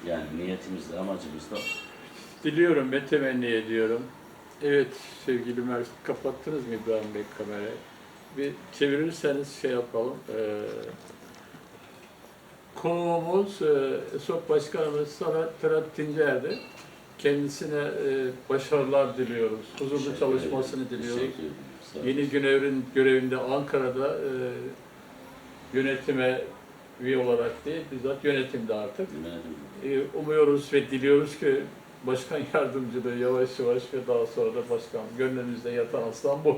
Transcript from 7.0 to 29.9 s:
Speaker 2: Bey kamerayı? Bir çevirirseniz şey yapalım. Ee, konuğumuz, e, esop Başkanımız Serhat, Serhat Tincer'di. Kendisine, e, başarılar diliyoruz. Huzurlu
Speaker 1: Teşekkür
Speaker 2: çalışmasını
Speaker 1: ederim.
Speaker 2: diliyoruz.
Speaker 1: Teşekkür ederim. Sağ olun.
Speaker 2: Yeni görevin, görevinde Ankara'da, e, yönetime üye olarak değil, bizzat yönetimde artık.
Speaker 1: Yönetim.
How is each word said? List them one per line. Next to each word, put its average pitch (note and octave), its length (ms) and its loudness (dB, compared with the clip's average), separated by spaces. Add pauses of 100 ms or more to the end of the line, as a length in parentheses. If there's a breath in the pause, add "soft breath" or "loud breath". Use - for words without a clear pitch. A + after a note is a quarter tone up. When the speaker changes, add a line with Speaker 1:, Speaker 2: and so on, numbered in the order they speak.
Speaker 2:
Bey G#2 80 -4 (160)
kamerayı? G#2 360 -6 (600)
Bir C#3+ 160 -2 (260)
çevirirseniz C#3+ 760 2 (100)
şey C3+ 80 0
yapalım. A#2+ 440 -2 (220)
Ee, G#2+ 240 -2 (2250)
konuğumuz, E3+ 880 0
e, C#3 380 4 (160)
esop D#3+ 320 -4
Başkanımız D3 600 2
Serhat, D#3+ 520 -2
Serhat D#3 360 0
Tincer'di. D3+ 600 0 (600)
Kendisine, C#3+ 600 0
e, C#3 480 0 (220)
başarılar C3+ 680 2
diliyoruz. A2+ 440 0 (180)
Huzurlu C#3+ 200 0
Speaker 1:
Teşekkür C3+ 200 -4
Speaker 2:
çalışmasını C3 680 0
Speaker 1:
ederim. A#2 160 -6
Speaker 2:
diliyoruz. A#2+ 180 -4
Speaker 1:
Teşekkür C3 220 -4
ederim. D2 120 -8 (380)
Sağ D2+ 60 -10
olun. A#2+ 100 -2
Speaker 2:
Yeni C#3 220 0
görevin, C#3 540 4 (100)
görevinde C3 420 6
Ankara'da, C3+ 840 0
e, C#3+ 120 -2 (1400)
yönetime C3 720 2 (560)
üye B2+ 180 2
olarak A#2+ 460 2
değil, D#3+ 160 -4 (120)
bizzat C3+ 320 -4
yönetimde C3 500 0
artık. G#2+ 380 -4
Speaker 1:
Yönetim. C#3 920 -4